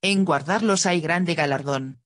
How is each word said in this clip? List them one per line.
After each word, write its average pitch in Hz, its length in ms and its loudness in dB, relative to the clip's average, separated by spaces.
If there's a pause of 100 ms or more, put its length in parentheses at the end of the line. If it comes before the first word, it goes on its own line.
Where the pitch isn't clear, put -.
En 196 220 2
guardarlos 185 600 0
hay 175 140 2
grande 170 360 0
galardón. 135 680 -2